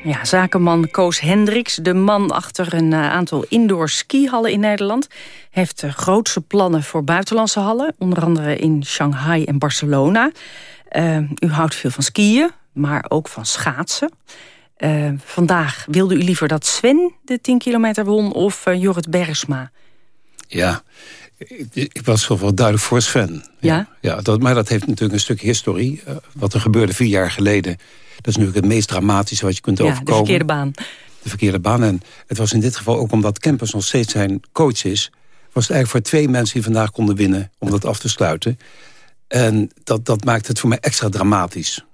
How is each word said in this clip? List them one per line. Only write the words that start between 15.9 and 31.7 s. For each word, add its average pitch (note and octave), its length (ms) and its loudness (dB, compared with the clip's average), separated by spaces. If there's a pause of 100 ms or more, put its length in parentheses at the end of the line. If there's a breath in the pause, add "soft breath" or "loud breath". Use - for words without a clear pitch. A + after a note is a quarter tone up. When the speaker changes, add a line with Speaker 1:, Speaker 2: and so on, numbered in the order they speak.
Speaker 1:
wilde F#3 240 2
u D#3 80 2
liever F3 260 0
dat D3+ 180 -2
Sven E4 460 2 (120)
de B3 160 -4
tien B3+ 180 2
kilometer A3+ 460 0
won G#3 280 2
of, - 340 -2
eh, F3+ 140 0
Jorrit F3 300 0
Bergsma? D3 600 -4 (800)
Speaker 2:
Ja, F2 340 -2 (560 loud breath)
ik, - 360 -16
ik - 300 -6
was A2 240 2
wel G2+ 260 0
duidelijk G#2+ 320 2
voor A#2 160 2
Sven. E2+ 420 -2 (160)
Speaker 1:
Ja? D#3+ 160 2
Speaker 2:
Ja, G3 120 -4 (120)
ja, E2 220 -4
dat, G#2+ 180 2
maar B2+ 140 4
dat A2+ 140 2
heeft G#2+ 180 0
natuurlijk G#2 260 -2
een G2+ 80 0
stuk G#2+ 200 -4
historie. A2+ 640 -2
Eh, C#3 100 -10 (180)
wat G2 220 -4
er A#2 60 2
gebeurde G#2+ 340 2
vier A#2+ 140 2
jaar F#2 220 2
geleden G2 460 0 (400 loud breath)
dat - 100 -10
is A2 100 0
natuurlijk G2+ 280 0
het G#2 100 4
meest G#2+ 140 0
dramatische G2+ 560 0
wat F#2+ 100 0
je - 60 -8
kunt G2 180 0
Speaker 1:
Ja, - 60 2
de - 60 4
Speaker 2:
overkomen. B2+ 300 0
Speaker 1:
verkeerde D#3+ 240 2
baan. D3 260 -2 (520 loud breath)
Speaker 2:
De - 60 -10
verkeerde G2+ 300 0
baan. A2 240 2